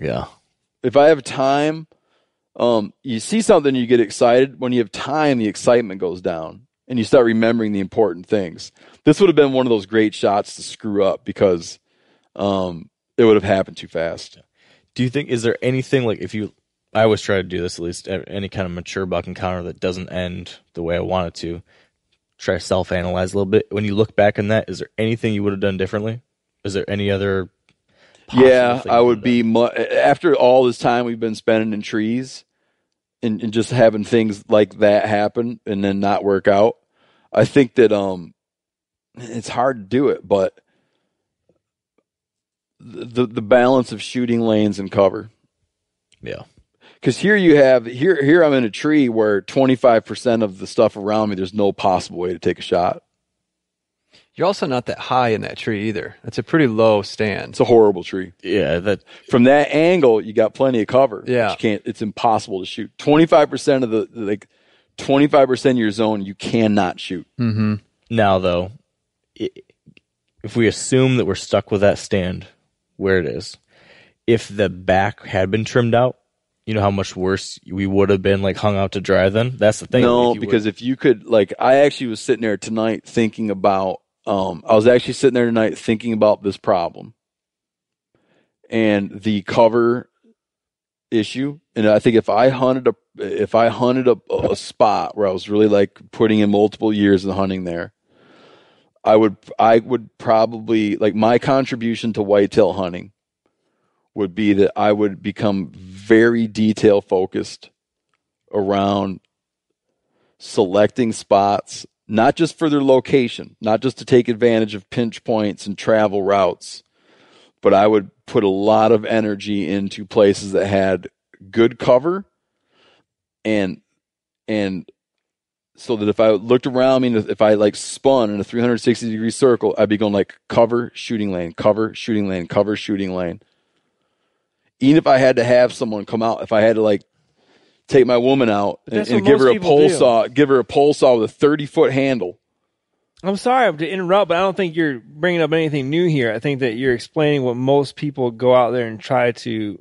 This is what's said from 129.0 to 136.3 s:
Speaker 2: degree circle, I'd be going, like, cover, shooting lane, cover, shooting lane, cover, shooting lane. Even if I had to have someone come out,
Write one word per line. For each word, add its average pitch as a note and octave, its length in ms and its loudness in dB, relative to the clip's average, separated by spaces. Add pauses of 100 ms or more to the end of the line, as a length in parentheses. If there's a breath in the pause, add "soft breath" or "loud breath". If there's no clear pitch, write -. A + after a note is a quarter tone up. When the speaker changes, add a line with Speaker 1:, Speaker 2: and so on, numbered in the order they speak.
Speaker 2:
degree A2 200 -4
circle, A#2 480 0
I'd G#2 100 2
be G#2+ 80 0
going, G#2 160 -2
like, G2 260 -4 (100)
cover, A#2+ 460 0
shooting G#2 380 -6
lane, F2 200 -6
cover, G#2+ 420 -2
shooting G#2 340 -4
lane, F2+ 200 -6
cover, G#2 280 -2
shooting G2 380 -6
lane. F2+ 260 -8 (1400)
Even C#3 160 4
if E3 100 2
I C3+ 120 4
had C3 180 4
to A#2+ 80 0
have B2 300 2
someone G#2+ 320 -8
come A2+ 160 -4
out, A2+ 200 -4